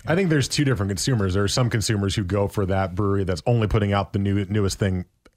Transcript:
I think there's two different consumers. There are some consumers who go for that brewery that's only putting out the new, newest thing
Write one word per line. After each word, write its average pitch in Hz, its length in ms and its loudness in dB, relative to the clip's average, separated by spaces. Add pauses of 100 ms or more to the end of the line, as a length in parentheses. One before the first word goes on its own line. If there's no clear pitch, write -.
I 143 80 0
think 185 160 2
there's 147 180 2
two - 160 0
different 104 280 0
consumers. 98 420 0
There 101 100 2
are 98 40 2
some 127 240 0
consumers 101 420 0
who 107 100 -2
go 98 240 0
for 101 200 -2
that 95 260 0
brewery 98 300 0
that's 90 240 -4
only 120 200 2
putting 101 260 2
out 101 200 0
the 98 60 -2
new, 98 260 0
newest 101 320 -2
thing 92 280 -2 (320)